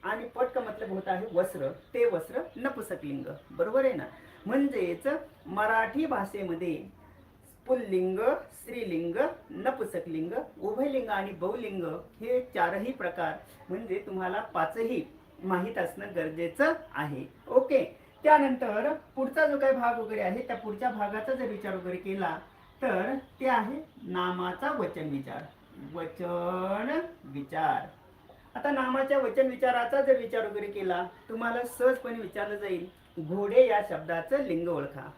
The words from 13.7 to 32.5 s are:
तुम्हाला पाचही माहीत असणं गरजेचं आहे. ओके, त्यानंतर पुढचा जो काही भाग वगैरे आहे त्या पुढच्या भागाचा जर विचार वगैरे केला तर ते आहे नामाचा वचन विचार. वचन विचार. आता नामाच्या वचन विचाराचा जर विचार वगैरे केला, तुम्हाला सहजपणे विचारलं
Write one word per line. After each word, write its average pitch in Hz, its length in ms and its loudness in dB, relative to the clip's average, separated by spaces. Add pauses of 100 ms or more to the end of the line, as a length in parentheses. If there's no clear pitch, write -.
तुम्हाला 190 340 -4
पाचही 226 640 -2 (400)
माहीत 185 340 0
असणं 190 280 -4 (100)
गरजेचं 170 580 0 (200)
आहे. 139 320 -4 (220)
ओके, - 580 2 (180)
त्यानंतर 269 680 6 (220)
पुढचा 269 320 2
जो 277 120 2
काही 269 140 6
भाग 240 260 2
वगैरे 208 220 -4
आहे 202 260 -2
त्या 240 80 -4
पुढच्या 220 340 -4
भागाचा 208 440 -2
जर 254 120 -2
विचार 202 300 -4
वगैरे 180 220 -6
केला 190 420 -4 (420)
तर 240 340 0 (240)
ते 262 80 0
आहे 247 340 2 (220)
नामाचा 180 680 -2
वचन 170 380 -4
विचार. 135 340 -6 (500)
वचन 185 1080 -2 (240)
विचार. 143 640 -2 (680)
आता 285 160 0
नामाच्या 269 460 2
वचन 262 300 4
विचाराचा 247 540 2
जर 269 160 8
विचार 226 280 0
वगैरे 202 220 -4
केला, 185 400 -2 (220)
तुम्हाला 233 340 -2
सहजपणे 247 560 2
विचारलं 208 360 -4